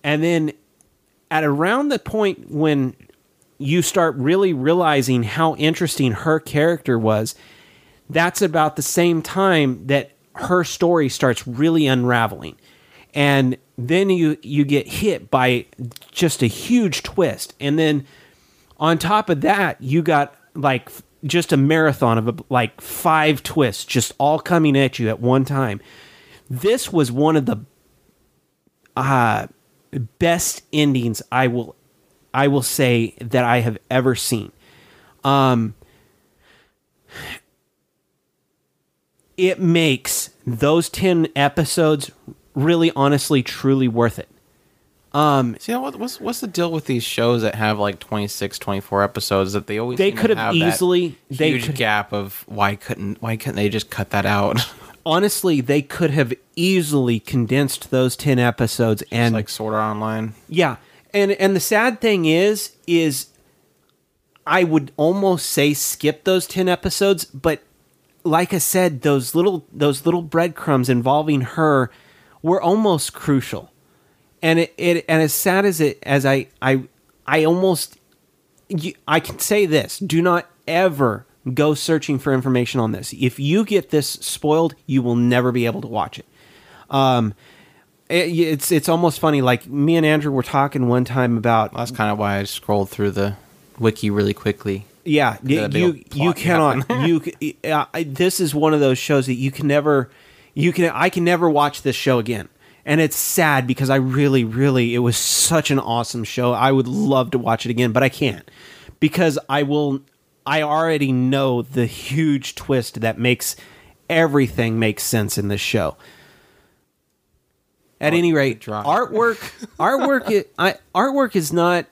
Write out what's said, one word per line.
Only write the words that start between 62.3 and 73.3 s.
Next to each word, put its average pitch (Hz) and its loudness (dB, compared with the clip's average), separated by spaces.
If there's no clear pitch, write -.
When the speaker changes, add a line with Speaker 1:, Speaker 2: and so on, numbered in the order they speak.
Speaker 1:
is 165 0
I 175 4
would 156 0
almost 185 2
say 147 2
skip - -4
those 185 0
ten 185 -2
episodes, 190 0
but 147 -4
like 175 0
I 175 -2
said, 170 0
those 139 0
little, 175 0
those 143 -2
little 170 2
breadcrumbs 156 0
involving 135 2
her 139 2
were 175 2
almost 190 0
crucial. - -2